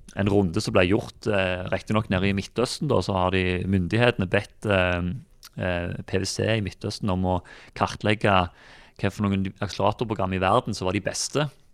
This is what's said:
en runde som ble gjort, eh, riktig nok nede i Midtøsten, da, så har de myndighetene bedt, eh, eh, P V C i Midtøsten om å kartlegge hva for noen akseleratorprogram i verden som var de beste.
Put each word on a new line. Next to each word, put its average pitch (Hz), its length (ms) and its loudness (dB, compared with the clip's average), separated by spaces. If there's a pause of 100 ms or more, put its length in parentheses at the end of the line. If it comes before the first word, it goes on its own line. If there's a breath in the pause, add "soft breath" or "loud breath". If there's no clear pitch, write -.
(160)
en 101 120 0
runde 98 340 2
som 113 120 -4
ble 92 140 6
gjort, 110 400 -2
eh, 92 420 -2
riktig 95 240 -4
nok 110 160 0
nede 92 200 0
i 98 40 2
Midtøsten, 117 540 -4
da, 123 140 2
så 101 120 -2
har 92 180 2
de 92 340 0
myndighetene 98 640 2
bedt, - 360 -2
eh, 90 380 2 (580)
eh, 90 320 -2 (120)
P - 140 -2
V 101 60 -2
C - 180 -4 (140)
i 107 40 -2
Midtøsten 104 500 -6
om 92 140 0
å 90 160 0 (340 loud breath)
kartlegge 104 760 2 (480 soft breath)
hva 98 140 0
for 107 160 -4
noen 95 320 0
akseleratorprogram 101 720 -2
i 92 60 -2
verden 104 340 2
som 95 120 -6
var 92 80 0
de 101 80 0
beste. - 480 -4 (240)